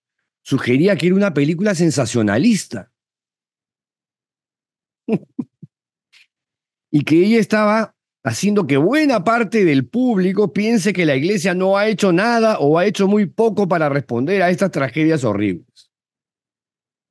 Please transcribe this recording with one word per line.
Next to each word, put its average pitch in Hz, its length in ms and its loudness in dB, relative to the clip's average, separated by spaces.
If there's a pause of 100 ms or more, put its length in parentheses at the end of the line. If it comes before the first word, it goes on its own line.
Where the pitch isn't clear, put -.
(440)
sugería 143 520 0
que 156 120 -2
era 185 80 2
una 196 180 0
película 165 400 -2
sensacionalista 135 1200 0 (2250)
<laughs> - 400 -6 (1400)
y 147 120 0
que 165 220 2
ella 226 140 4
estaba 214 560 0 (280)
haciendo 190 440 -2
que 139 100 0
buena 233 460 0
parte 226 420 0
del 135 220 2
público 202 640 0
piense 208 400 0
que 185 120 0
la 143 100 2
iglesia 175 380 -2
no 190 240 0
ha 208 100 0
hecho 202 240 0
nada 220 480 2
o 151 180 2
ha 180 80 2
hecho 202 220 0
muy 208 180 2
poco 202 420 -2
para 160 220 0
responder 139 540 -2
a 180 60 2
estas 185 220 0
tragedias 156 520 -2
horribles. 101 680 -4 (1200)